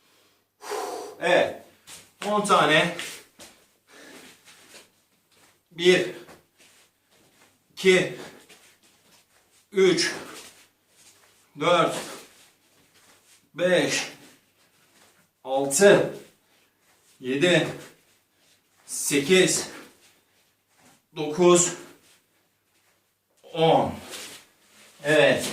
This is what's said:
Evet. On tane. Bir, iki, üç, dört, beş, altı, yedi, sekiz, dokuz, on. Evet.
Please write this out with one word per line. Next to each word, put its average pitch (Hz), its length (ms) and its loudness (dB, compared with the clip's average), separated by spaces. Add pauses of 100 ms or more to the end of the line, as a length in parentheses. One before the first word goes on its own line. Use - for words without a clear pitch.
(1200)
Evet. 170 400 0 (640)
On 208 160 0
tane. 165 540 2 (2750)
Bir, 180 440 2 (1600)
iki, - 460 2 (1500)
üç, 190 420 2 (1500)
dört, 165 360 0 (1600)
beş, 165 580 0 (1300)
altı, 139 680 2 (1040)
yedi, 143 480 0 (1160)
sekiz, 156 920 0 (1400)
dokuz, 170 560 2 (1800)
on. 160 400 2 (1080)
Evet. 139 500 2